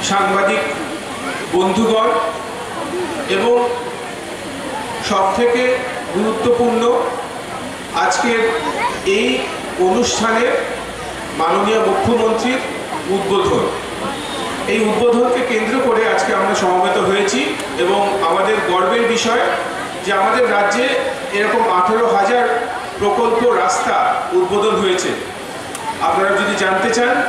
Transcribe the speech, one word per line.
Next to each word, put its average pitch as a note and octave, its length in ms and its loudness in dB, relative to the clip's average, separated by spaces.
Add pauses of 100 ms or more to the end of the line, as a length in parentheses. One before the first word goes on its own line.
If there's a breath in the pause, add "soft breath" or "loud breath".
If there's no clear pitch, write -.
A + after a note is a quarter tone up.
(100)
সাংবাদিক G3 520 2 (920)
বন্ধুগণ A3 540 4 (1300)
এবং A#3 200 4 (1500)
সবথেকে A#3+ 520 2 (520)
গুরুত্বপূর্ণ A3+ 680 2 (1200)
আজকের A#3 360 2 (760)
এই A#3+ 120 0 (580)
অনুষ্ঠানে A3+ 580 2 (960)
মাননীয় G#3 480 2
মুখ্যমন্ত্রীর A3+ 720 2 (540)
উদ্বোধন। - 500 2 (1080)
এই A3+ 160 2
উদ্বোধনকে A#3+ 520 2 (100)
কেন্দ্র A3 240 0 (120)
করে A3 160 4 (120)
আজকে - 240 0
আমরা F#3 240 2
সমবেত F3+ 360 2 (100)
হয়েছি G3 320 0 (420)
এবং G3+ 180 2 (280)
আমাদের G3 280 2 (140)
গর্বের A#3 340 2 (100)
বিষয় - 280 0 (640)
যে F#3+ 60 -4 (100)
আমাদের A3+ 240 2 (120)
রাজ্যে G#3 300 2 (520)
এরকম A3 240 2 (160)
আঠেরো A#3 280 2 (100)
হাজার A#3+ 280 2 (560)
প্রকল্প A3+ 400 2 (220)
রাস্তা - 340 0 (420)
উদ্বোধন G3+ 440 2
হয়েছে। F#3 280 0 (960)
আপনারা G3 340 2
যদি G3+ 220 0
জানতে F#3+ 340 2
চান B3 180 2 (140)